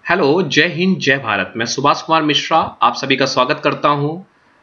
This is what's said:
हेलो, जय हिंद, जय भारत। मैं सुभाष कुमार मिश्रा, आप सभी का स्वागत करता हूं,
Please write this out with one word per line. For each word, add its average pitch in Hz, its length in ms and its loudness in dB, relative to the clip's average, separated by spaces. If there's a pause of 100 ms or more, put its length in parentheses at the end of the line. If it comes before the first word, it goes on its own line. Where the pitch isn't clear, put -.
हेलो, 170 320 2
जय 151 260 2
हिंद, 175 300 0
जय 135 200 0
भारत। 104 400 -4
मैं 113 80 -2
सुभाष 143 360 0
कुमार 160 200 0
मिश्रा, 151 360 0
आप - 380 0
सभी 135 200 -2
का 135 100 0
स्वागत 135 380 0
करता 143 260 0
हूं, 147 300 -2 (440)